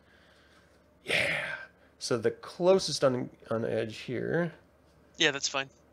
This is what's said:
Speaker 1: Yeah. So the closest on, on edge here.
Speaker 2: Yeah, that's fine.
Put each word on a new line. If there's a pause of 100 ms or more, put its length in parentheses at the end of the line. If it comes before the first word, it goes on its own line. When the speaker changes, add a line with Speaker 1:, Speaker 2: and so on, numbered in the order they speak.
(1040)
Speaker 1:
Yeah. (640)
So
the
closest
on, (220)
on
edge
here. (640)
Speaker 2:
Yeah,
that's
fine. (240)